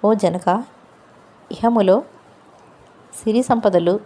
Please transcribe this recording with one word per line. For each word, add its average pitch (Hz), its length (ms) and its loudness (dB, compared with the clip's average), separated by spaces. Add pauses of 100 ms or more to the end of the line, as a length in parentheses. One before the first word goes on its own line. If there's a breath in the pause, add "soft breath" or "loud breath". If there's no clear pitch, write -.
ఓ 208 80 2
జనక, 185 500 -2 (880)
ఇహములో 220 520 0 (1200)
సిరి 226 200 0
సంపదలు 202 640 0